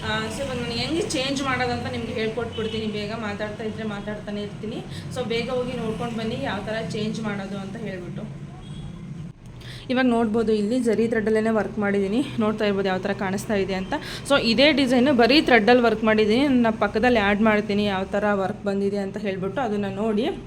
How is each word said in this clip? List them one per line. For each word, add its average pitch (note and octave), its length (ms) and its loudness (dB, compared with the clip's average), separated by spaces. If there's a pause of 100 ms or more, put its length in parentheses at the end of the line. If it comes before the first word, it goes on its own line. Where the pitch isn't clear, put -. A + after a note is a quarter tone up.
ಆ, A3 240 -2
so C4 160 -4
ಇವಾಗ B3+ 120 -4
ನಾನು A#3+ 160 -4
ಹೆಂಗೆ C4+ 300 -2
ಚೇಂಜ್ C4+ 400 -2
ಮಾಡೋದಂತ B3 500 -2
ನಿಮ್ಗೆ A#3 200 -6
ಹೇಳ್ಕೊಟ್ಬಿಡ್ತೀನಿ. A3 760 -4
ಬೇಗ G#3 260 -4
ಮಾತಾಡ್ತಾ G#3+ 520 -6
ಇದ್ರೆ A3 200 -6
ಮಾತಾಡ್ತಾನೆ G#3 580 -6
ಇರ್ತೀನಿ. A3 400 -8 (320)
So A#3+ 140 -4
ಬೇಗ A#3 220 -2
ಹೋಗಿ B3 220 -2
ನೋಡ್ಕೊಂಡು A#3 460 -4
ಬನ್ನಿ A3+ 240 -4
ಯಾವ G#3 240 -4
ಥರ A3 240 -4
ಚೇಂಜ್ G#3+ 300 -4
ಮಾಡೋದು G3+ 380 -6
ಅಂತ G3 180 -8
ಹೇಳ್ಬಿಟ್ಟು. F#3 460 -8 (1700)
ಇವಾಗ B3+ 140 4
ನೋಡ್ಬೋದು A3+ 480 2
ಇಲ್ಲಿ G#3+ 280 2
ಜರಿ A3+ 280 2
ಥ್ರೆಡ್ಡಲ್ಲೇ A3 420 2
ವರ್ಕ್ G3+ 280 0
ಮಾಡಿದ್ದೀನಿ, G3+ 460 0 (140)
ನೋಡ್ತಾ G#3+ 260 0
ಇರ್ಬೋದು G3 240 2
ಯಾವ F#3 100 0
ಥರ G3 140 -2
ಕಾಣಿಸ್ತಾ G3 420 -2
ಇದೆ F#3+ 200 0
ಅಂತ. F#3 200 -4 (340)
So C4+ 120 4
ಇದೇ B3+ 320 6
ಡಿಸೈನು C4 420 4
ಬರೀ A#3+ 260 8
ಥ್ರೆಡ್ಡಲ್ಲಿ B3 420 6
ವರ್ಕ್ A3 220 2
ಮಾಡಿದ್ದೀನಿ, G#3+ 440 4
ನನ್ನ B3 220 4
ಪಕ್ಕದಲ್ಲಿ A3 480 2
ಆ್ಯಡ್ G3+ 240 4
ಮಾಡ್ತೀನಿ G#3 440 4
ಯಾವ G3 180 0
ಥರ G3+ 280 -2
ವರ್ಕ್ G3+ 320 -2
ಬಂದಿದೆ G3+ 340 0
ಅಂತ G3 180 -4
ಹೇಳ್ಬಿಟ್ಟು F#3+ 440 -4
ಅದನ್ನು G#3 300 -2
ನೋಡಿ. G#3+ 360 0 (200)